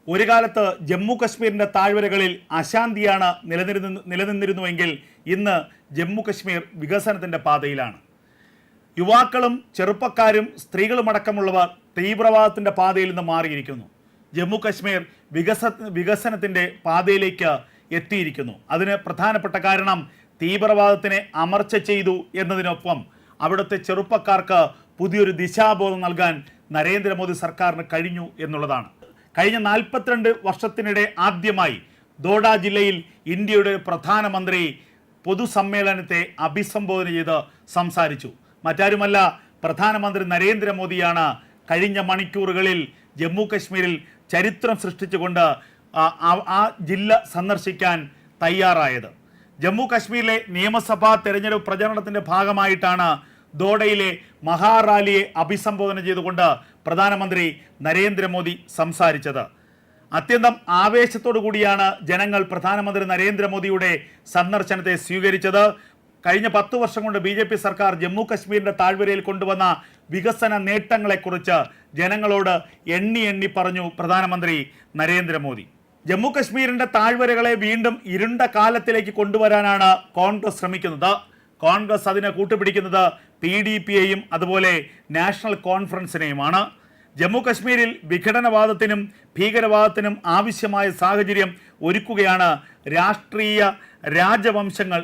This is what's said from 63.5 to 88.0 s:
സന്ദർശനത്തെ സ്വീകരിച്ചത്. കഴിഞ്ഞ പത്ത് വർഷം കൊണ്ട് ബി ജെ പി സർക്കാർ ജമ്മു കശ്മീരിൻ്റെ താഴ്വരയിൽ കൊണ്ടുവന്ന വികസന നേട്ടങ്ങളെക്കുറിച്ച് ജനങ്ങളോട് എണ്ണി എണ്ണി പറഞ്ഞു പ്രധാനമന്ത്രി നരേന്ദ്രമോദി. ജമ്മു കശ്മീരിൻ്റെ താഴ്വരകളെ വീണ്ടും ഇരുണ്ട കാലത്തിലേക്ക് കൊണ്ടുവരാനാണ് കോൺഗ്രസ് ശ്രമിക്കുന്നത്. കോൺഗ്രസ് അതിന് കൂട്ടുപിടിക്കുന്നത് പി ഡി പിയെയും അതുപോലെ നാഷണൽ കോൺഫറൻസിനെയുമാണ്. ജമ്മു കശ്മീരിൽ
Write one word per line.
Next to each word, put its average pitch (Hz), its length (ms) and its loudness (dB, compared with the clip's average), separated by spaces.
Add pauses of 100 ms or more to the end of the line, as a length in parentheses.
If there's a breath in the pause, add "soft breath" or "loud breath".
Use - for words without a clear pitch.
സന്ദർശനത്തെ 185 640 0 (100)
സ്വീകരിച്ചത്. 190 580 2 (600 loud breath)
കഴിഞ്ഞ 196 220 2 (100)
പത്ത് 202 240 0
വർഷം 220 240 -2
കൊണ്ട് 202 200 -2
ബി 202 120 0
ജെ 220 120 2
പി 214 160 -2
സർക്കാർ 196 260 0 (120)
ജമ്മു 190 280 -4
കശ്മീരിൻ്റെ 202 500 -2
താഴ്വരയിൽ 196 460 2
കൊണ്ടുവന്ന 190 380 -2 (480 loud breath)
വികസന 220 400 -2 (140)
നേട്ടങ്ങളെക്കുറിച്ച് 196 920 0 (420 soft breath)
ജനങ്ങളോട് 196 540 2 (440 loud breath)
എണ്ണി 226 340 0
എണ്ണി 190 260 -4
പറഞ്ഞു 180 280 -2 (140)
പ്രധാനമന്ത്രി 175 560 0 (460 soft breath)
നരേന്ദ്രമോദി. 160 640 -2 (440)
ജമ്മു 208 260 0
കശ്മീരിൻ്റെ 247 520 -2 (100)
താഴ്വരകളെ 233 560 2 (120)
വീണ്ടും 226 300 0 (200)
ഇരുണ്ട 226 260 -2 (160)
കാലത്തിലേക്ക് 220 600 2
കൊണ്ടുവരാനാണ് 208 720 4 (280)
കോൺഗ്രസ് 196 440 0
ശ്രമിക്കുന്നത്. 180 520 -2 (480 soft breath)
കോൺഗ്രസ് 202 500 2
അതിന് 202 260 0
കൂട്ടുപിടിക്കുന്നത് 196 640 0 (380 loud breath)
പി 170 100 -2 (140)
ഡി 214 80 -2 (120)
പിയെയും 196 340 2 (160)
അതുപോലെ 185 380 2 (420 loud breath)
നാഷണൽ 202 400 -2 (100)
കോൺഫറൻസിനെയുമാണ്. 175 960 -2 (580 soft breath)
ജമ്മു 214 260 2
കശ്മീരിൽ 240 440 2 (220)